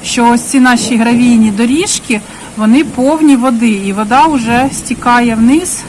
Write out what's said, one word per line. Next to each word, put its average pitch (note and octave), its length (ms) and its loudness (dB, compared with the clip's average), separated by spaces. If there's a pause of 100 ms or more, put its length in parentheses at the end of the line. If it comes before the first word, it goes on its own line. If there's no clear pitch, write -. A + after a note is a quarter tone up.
що A#3+ 260 0
ось A#3+ 120 2
ці - 180 -2
наші B3 380 2
гравійні A#3 540 2
доріжки, A#3+ 680 -2 (360)
вони A3 260 2
повні C#4+ 520 2
води, A#3 340 0
і G3 240 -2
вода A3 320 2
вже B3+ 480 0
стікає A#3+ 640 -2
вниз. C4+ 520 0